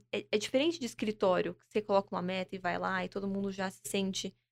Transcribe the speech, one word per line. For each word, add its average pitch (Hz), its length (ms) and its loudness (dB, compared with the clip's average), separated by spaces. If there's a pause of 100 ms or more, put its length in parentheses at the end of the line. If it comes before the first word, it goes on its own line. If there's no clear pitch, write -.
(120)
é, 208 180 -4
é 214 80 2
diferente 285 400 2
de 254 80 -4
escritório, 185 680 2
que - 180 -20
você 208 100 2
coloca 196 320 2
uma 180 80 -2
meta 185 340 -4
e 185 40 -10
vai 180 180 0
lá 185 280 -2
e - 40 -6
todo 196 180 -4
mundo 196 240 -2
já 190 200 -4
se - 140 -20
sente, 190 480 -2 (180)